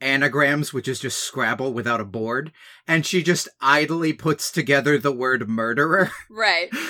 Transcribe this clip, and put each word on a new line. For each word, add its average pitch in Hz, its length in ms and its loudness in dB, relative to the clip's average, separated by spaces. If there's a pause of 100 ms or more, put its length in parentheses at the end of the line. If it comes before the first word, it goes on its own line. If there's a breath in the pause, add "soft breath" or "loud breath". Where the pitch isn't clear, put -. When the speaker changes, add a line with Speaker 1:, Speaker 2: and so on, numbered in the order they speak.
Speaker 1:
anagrams, 139 720 2
which 131 160 -4
is 127 100 -4
just - 240 -6
Scrabble 127 480 -2
without 117 300 -2
a 101 40 -8
board, 117 460 -4 (340 loud breath)
and 165 200 2
she 180 180 0
just 165 240 0 (140)
idly 151 500 2
puts - 400 -2
together 139 460 2
the 143 160 0
word 123 340 0
murderer. 123 680 2
<laughs> - 120 -16
Speaker 2:
Right. 202 400 0 (200 loud breath)